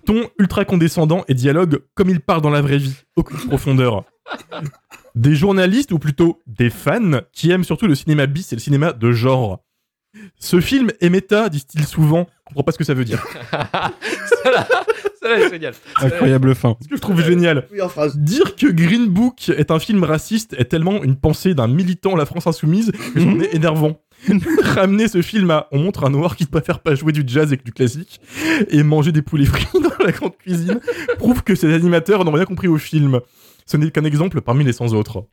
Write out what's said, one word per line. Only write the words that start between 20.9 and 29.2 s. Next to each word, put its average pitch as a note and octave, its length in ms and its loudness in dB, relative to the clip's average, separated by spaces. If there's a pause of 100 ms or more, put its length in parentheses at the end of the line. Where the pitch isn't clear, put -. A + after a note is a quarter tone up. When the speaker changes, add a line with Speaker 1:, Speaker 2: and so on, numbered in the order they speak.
Speaker 1:
une C3+ 120 2
pensée E3 380 0
d'un A#2+ 140 0
militant F3+ 480 0
La D3 100 2
France F3 220 -6
Insoumise F3+ 420 0 (240)
que E3 60 2
j'en F#3 180 4
ai G4 160 -2
énervant. D#3 460 0 (260)
<laughs> - 40 0 (340)
Ramener G3+ 420 2
ce F#3 160 0
film F#3+ 300 0
à D3+ 180 0
on C#3 80 0
montre F3+ 260 -2
un C3 60 2
noir C#3+ 260 0
qui D#3 100 -2
préfère - 340 -4
pas D#3 160 0
jouer D3+ 160 0
du D3 140 0
jazz C#3+ 260 2
et B2+ 40 0
que - 80 -8
du A#2 80 -14
classique C3 480 -4 (480)
et D3 140 4
manger D3+ 300 2
des D3+ 100 2